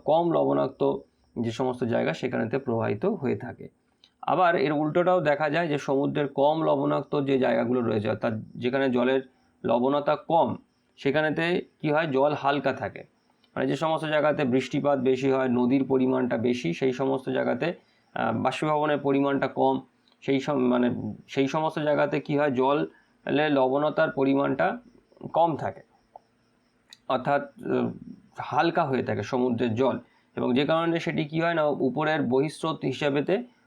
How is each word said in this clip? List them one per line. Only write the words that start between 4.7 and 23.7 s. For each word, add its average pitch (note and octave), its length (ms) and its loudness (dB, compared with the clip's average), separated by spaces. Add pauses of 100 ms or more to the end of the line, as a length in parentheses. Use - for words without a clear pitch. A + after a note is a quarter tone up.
উল্টোটাও E3+ 480 2
দেখা D3+ 280 2
যায় E3 180 0
যে D3 100 0
সমুদ্রের C#3 500 0
কম C#3+ 360 2
লবণাক্ত D3 580 0
যে C#3 180 0
জায়গাগুলো B2 420 2
রয়েছে, A2+ 280 0
অর্থাৎ A2+ 240 -2 (220)
যেখানে B2+ 340 0
জলের B2+ 320 2 (420)
লবণতা C3+ 520 2 (120)
কম, D#3 220 2 (500)
সেখানেতে D#3 460 0 (340)
কী D#3 120 -2
হয়? D#3 160 2
জল C#3 260 2
হালকা C#3 400 0
থাকে, G#2 280 -8 (540)
মানে B2+ 120 -2
যে C#3+ 80 0
সমস্ত D#3 380 -2
জায়গাতে D3+ 300 2
বৃষ্টিপাত C#3 560 0
বেশি C3 320 2
হয়, C3 180 0
নদীর B2 360 2
পরিমাণটা B2+ 520 2
বেশি, B2 360 -2
সেই C3 200 0
সমস্ত C3+ 360 -2
জায়গাতে, B2+ 380 -2 (480)
আহ, A#2 180 -2 (100)
বাষ্পীভবনের D3+ 640 0
পরিমাণটা C#3 400 0
কম, C3+ 280 0 (480)
সেই C3+ 160 0
সম-, C3 340 0
মানে B2 140 2 (400)
সেই C#3 200 0
সমস্ত D#3 320 -2
জায়গাতে D3 400 0
কী D3 180 -4
হয়? D3 140 2
জলের D3 1000 0
লবণতার C#3+ 600 2